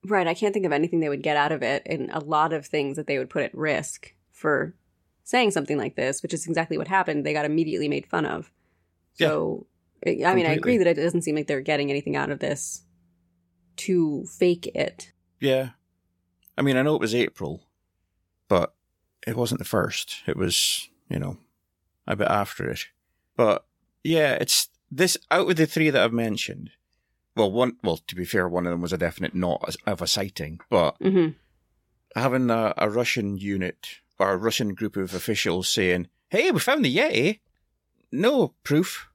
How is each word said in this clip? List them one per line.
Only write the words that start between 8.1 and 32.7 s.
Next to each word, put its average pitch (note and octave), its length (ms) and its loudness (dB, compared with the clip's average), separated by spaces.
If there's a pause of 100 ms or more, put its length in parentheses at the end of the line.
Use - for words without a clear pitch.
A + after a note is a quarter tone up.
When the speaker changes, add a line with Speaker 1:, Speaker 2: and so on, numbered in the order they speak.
Speaker 1:
of. - 280 -6 (680)
Speaker 2:
Yeah. E3 100 4
Speaker 1:
So, D#3 380 -2 (400)
I, F3 40 2
I - 20 2 (220)
mean, F3 120 4
I D#3 80 2
Speaker 2:
Completely. - 20 0
Speaker 1:
agree A#3+ 220 2
that D#3+ 80 4
it E3+ 160 4
doesn't E3+ 200 0
seem D3+ 120 -2
like D3+ 140 -2
they're C#3 120 0
getting C#3+ 300 -2
anything C#3+ 240 -2
out C#3+ 160 -2
of C#3 80 -6
this - 460 -6 (920)
to D#3+ 480 0
fake F3 480 0
it. - 380 -4 (280)
Speaker 2:
Yeah. C3 300 2 (840)
I D3+ 60 0
mean, C#3 140 4
I C3 60 4
know D3+ 120 4
it - 60 0
was A2 140 0
April, F#2 500 -2 (840)
but - 280 2 (520)
it A2 100 -4
wasn't A#2+ 220 -2
the - 60 -8
first. - 640 -2
It - 80 -2
was, - 520 0 (200)
you - 100 -4
know, - 200 -6 (680)
a - 80 -2
bit G#2 140 0
after - 420 -2
it. - 160 -8 (500)
But, A2 300 2 (380)
yeah, D3+ 300 2
it's - 340 0 (220)
this, F3 280 2 (140)
out F3+ 180 4
of F3 60 4
the D#3 100 6
three D#3 240 2
that C3+ 120 4
I've A#2 100 4
mentioned, A2 580 -4 (640)
well, G#2 160 4
one, A#2+ 320 2
well, E2 160 0
to - 160 -16
be F2+ 100 -4
fair, F2+ 240 2
one F2 180 -2
of F2 40 0
them F2 100 -2
was E2+ 140 -2
a E2+ 40 -4
definite E2+ 360 -2
not F2+ 340 0
as, F2+ 80 -8 (100)
of G2+ 140 -4
a F2 60 -4
sighting, E2+ 540 -4 (100)
but F2 300 4
Speaker 1:
Mm-hmm. F3+ 320 2 (840)
Speaker 2:
having B2+ 320 2
a, A2 280 2